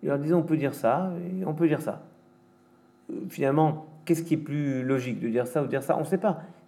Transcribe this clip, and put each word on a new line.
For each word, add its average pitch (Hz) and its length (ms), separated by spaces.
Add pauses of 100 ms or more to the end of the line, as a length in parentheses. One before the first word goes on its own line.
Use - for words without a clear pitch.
Il - 60
leur 143 100
disait, « 151 160
On 170 80
peut 160 140
dire 139 180
ça, 160 380 (260)
et 185 60
on 156 100
peut 160 140
dire 147 140
ça. » - 200 (1080)
Euh, - 160
finalement, 151 580 (200)
qu'est-ce 165 160
qui 156 120
est - 40
plus 139 440
logique, 127 380
de 117 80
dire 120 180
ça 151 140
ou 139 60
de - 40
dire 131 120
ça ? - 140
On - 40
ne 160 40
sait 175 140
pas. 160 220 (280)